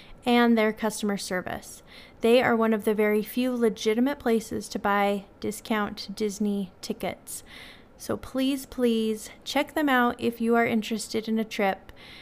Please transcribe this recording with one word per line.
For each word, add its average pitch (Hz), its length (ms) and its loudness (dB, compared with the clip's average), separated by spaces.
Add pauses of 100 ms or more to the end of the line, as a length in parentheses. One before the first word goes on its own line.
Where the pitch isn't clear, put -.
(260)
and 240 320 6
their 214 140 2
customer 214 460 -2
service. - 680 -8 (380)
They 240 200 6
are 240 140 4
one 226 160 4
of 208 120 0
the 220 100 4
very 214 280 2
few 247 320 -2
legitimate 233 640 0
places 220 520 -2
to - 100 -6
buy 202 460 2 (120)
discount 208 800 -4
Disney 202 640 -2
tickets. - 640 -8 (540)
So - 180 -6
please, 269 480 -2
please 226 640 -2 (160)
check 294 300 -2
them 302 160 2
out 247 280 2
if 233 220 -4
you 233 160 2
are 233 100 4
interested 220 640 -2
in 220 100 0
a 226 60 0
trip. 202 480 -2 (300)